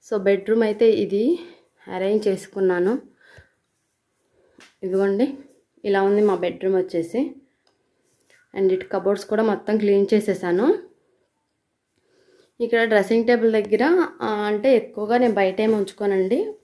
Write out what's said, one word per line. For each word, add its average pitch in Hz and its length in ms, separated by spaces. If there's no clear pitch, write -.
So 214 120
బెడ్‌రూమ్ 196 440
అయితే 220 280
ఇది 202 320
అరేంజ్ 202 420
చేసుకున్నాను. 185 640
ఇదిగోండి 196 560
ఇలా 196 180
ఉంది 202 200
మా 208 120
బెడ్‌రూమ్ 180 420
వచ్చేసి. 180 440
And 190 180
ఇటు 185 120
కబోర్డ్స్ 202 420
కూడా 214 160
మొత్తం 214 360
క్లీన్ 202 360
చేసేసాను. 190 520
ఇక్కడ 233 240
డ్రెస్సింగ్ 220 420
టేబుల్ 233 260
దగ్గర, 214 320
ఆ, - 60
అంటే 208 480
ఎక్కువగా 214 420
నేను 240 160
బయట 190 260
ఏమి 220 140
ఉంచుకోనండి. 196 640